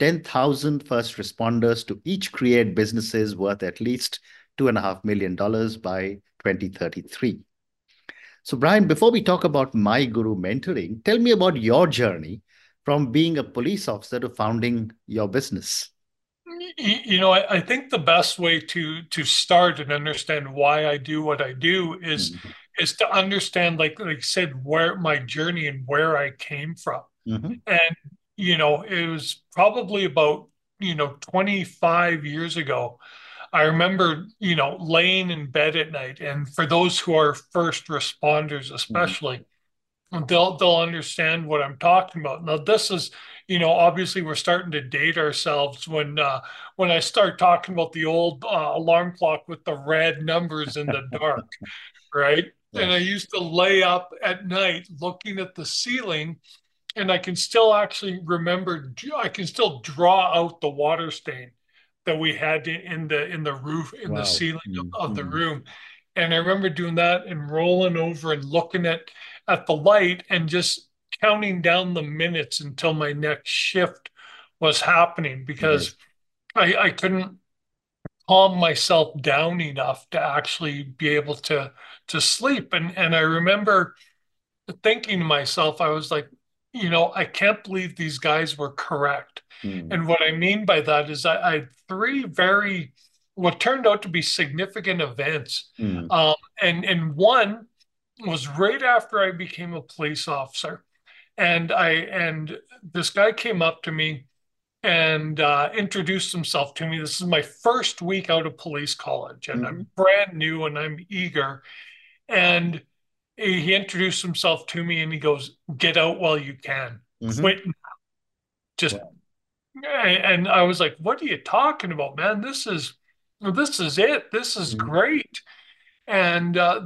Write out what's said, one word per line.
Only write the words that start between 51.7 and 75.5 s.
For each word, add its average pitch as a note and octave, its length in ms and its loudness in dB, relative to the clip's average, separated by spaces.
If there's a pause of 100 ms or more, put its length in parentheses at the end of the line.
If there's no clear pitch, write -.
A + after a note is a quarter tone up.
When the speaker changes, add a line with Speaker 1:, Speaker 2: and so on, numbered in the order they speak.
Speaker 1:
<laughs> - 360 -20
Speaker 2:
right? D3 320 4 (280)
And F#3 160 0
I F3+ 80 4
Speaker 1:
Yes. F3+ 80 0
Speaker 2:
used G3 240 -6
to G3 100 -4
lay F3+ 440 4
up F3+ 260 2 (100)
at F#3+ 260 -2
night F3+ 420 -2 (120)
looking F3+ 380 -8
at F#3 160 -8
the F3+ 100 -12
ceiling, E3+ 720 -4 (580)
and G3 140 -2
I F3+ 80 2
can F3+ 180 -6
still A3+ 360 6
actually G3+ 520 0
remember, E3+ 680 -4 (240)
I D4 120 -2
can F#3+ 180 -8
still D#3+ 340 0
draw F3 560 4
out E3+ 240 0
the D3 100 0
water D3+ 420 0
stain B2+ 400 -12 (520)
that D#3 140 0
we D#3 160 0
had D#3 320 -2
in, E3 140 -6
in E3 280 -8
the, D3+ 180 0
in E3 180 -6
the C#3+ 100 -2
roof, D3 400 -6
in A3+ 160 -10
the C#3+ 100 -2
Speaker 1:
Wow. - 40 -4
Speaker 2:
ceiling E3 360 -2 (180)
of, F2+ 80 -8
Speaker 1:
Mm-hmm. - 180 -8
Speaker 2:
of G#2+ 100 -6
the F#2+ 80 -6
Speaker 1:
Mm-hmm. F2+ 80 -10
Speaker 2:
room. D#3 340 -4 (520)
And E3 180 0
I E3 40 2
remember F#3+ 300 0
doing E3+ 280 -2
that F3 300 2
and D3+ 220 -8
rolling F3 480 2
over E3 360 -2
and C#3 120 -4
looking E3+ 420 0
at, E3 160 -2 (440)
at F#3 200 0
the D#3 100 2
light F3+ 540 4
and E3 180 0
just - 400 -2 (340)
counting G#3 400 2
down F3+ 320 2
the D#3+ 80 -4
minutes D#3 580 -4
until D3+ 320 -2
my D3+ 200 -2
next D3 360 -4
shift - 600 -2 (500)
was D3+ 200 2
happening, E3 680 2
because D3+ 440 0 (640)